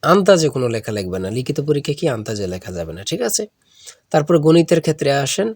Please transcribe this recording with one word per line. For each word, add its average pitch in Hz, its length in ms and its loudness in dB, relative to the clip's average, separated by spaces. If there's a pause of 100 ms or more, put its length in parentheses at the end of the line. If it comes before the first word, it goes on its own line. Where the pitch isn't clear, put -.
আন্দাজে 175 480 4
কোনো 127 180 -2
লেখা 113 240 -4
লিখবেন 92 300 -4
না, 92 80 -4
লিখিত 127 300 -6
পরীক্ষা 143 340 -2
কি 151 160 -2
আন্দাজে 107 380 -6
লেখা 92 240 -8
যাবে 82 220 -8
না, 90 100 -14
ঠিক 175 180 -2
আছে? 220 240 -2 (640)
তারপর 165 280 2
গণিতের 160 440 4
ক্ষেত্রে 147 320 0
আসেন, 165 420 -2